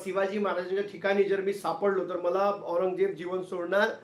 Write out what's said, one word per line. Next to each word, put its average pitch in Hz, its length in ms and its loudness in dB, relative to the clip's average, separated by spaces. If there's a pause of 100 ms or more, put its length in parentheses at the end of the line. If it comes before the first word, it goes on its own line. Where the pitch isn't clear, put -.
शिवाजी 196 340 0
महाराजांच्या 185 460 0
ठिकाणी 202 400 2
जर 190 160 0
मी 190 120 0
सापडलो 196 560 0
तर 180 80 -2
मला 190 480 2
औरंगजेब 180 460 2
जीवन 180 320 -4
सोडणार 185 460 0 (160)